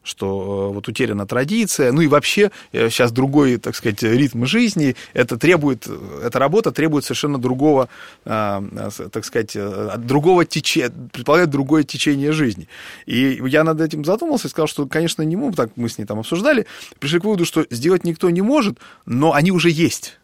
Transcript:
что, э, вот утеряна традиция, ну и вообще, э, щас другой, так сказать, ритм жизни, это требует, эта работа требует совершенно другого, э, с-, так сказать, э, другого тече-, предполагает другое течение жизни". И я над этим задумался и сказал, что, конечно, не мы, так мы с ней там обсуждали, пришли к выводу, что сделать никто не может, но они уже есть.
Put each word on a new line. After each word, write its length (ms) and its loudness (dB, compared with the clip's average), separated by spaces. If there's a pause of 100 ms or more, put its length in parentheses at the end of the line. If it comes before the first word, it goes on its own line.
что, 640 -4
э, 40 -6
вот 140 -8
утеряна 380 -2
традиция, 680 0
ну 80 2
и 60 4
вообще, 440 4 (220)
э, 160 2
щас 240 2
другой, 460 2
так 180 -8
сказать, 260 -4
ритм 440 2
жизни, 500 0 (160)
это 240 0
требует, 500 2 (360)
эта 160 -2
работа 340 2
требует 320 0
совершенно 320 -4
другого, 520 2 (360)
э, 680 -4
с-, 200 -12
так 140 -8
сказать, 300 -4
э, 440 -6
другого 480 4
тече-, 440 -2 (220)
предполагает 380 2
другое 320 2
течение 500 -2
жизни". 360 -2 (380)
И 400 0
я 180 4
над 160 0
этим 240 -2
задумался 420 -2
и 40 -6
сказал, 180 -2
что, 180 -4
конечно, 360 -2
не 140 -2
мы, 160 -4
так 240 -2
мы 140 -4
с 80 -14
ней 80 -8
там 140 -6
обсуждали, 460 0 (340)
пришли 180 -2
к 60 -2
выводу, 200 0
что 240 0
сделать 360 0
никто 260 0
не 100 2
может, 380 0 (260)
но 300 2
они 160 4
уже 180 2
есть. 560 0